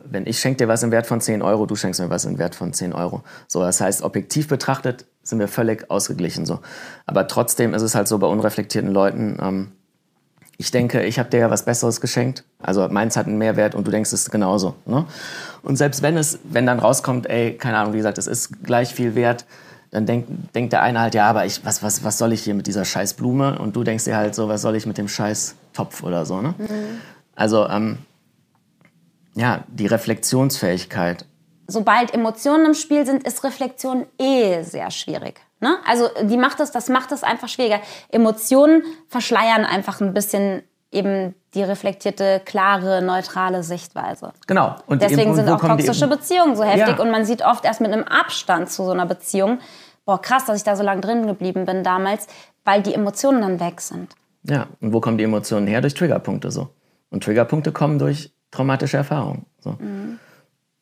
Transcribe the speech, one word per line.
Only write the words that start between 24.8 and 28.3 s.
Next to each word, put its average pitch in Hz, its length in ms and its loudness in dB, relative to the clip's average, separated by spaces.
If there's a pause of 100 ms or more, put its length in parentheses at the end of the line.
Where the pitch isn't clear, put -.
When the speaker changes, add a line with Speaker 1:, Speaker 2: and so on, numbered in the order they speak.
Speaker 1:
mit 104 100 -6
dem 101 120 -4
scheiß - 480 -4 (180)
Topf?“ - 280 -8
oder 87 220 -2
so, 92 160 -6
ne? 156 160 -4
Speaker 2:
Mhm. 214 440 -8 (340)
Speaker 1:
Also, 107 340 2
ähm, 107 300 -2 (1400)